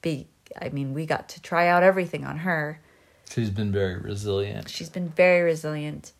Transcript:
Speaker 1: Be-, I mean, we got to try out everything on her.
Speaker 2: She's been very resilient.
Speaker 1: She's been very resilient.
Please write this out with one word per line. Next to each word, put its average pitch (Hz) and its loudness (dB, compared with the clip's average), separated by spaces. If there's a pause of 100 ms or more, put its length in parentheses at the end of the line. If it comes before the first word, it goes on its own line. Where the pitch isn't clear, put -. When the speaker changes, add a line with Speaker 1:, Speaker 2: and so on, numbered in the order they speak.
Speaker 1:
Be-, 147 -4 (320)
I - -6
mean, 139 -4
we 156 -4
got 156 -4
to - -16
try 175 2
out 175 6
everything 185 4
on 139 -6
her. 156 -2 (480)
Speaker 2:
She's 113 -2
been 104 -2
very 98 0
resilient. 101 -4
Speaker 1:
She's 165 -10
been 175 -6
very 180 6
resilient. 151 -2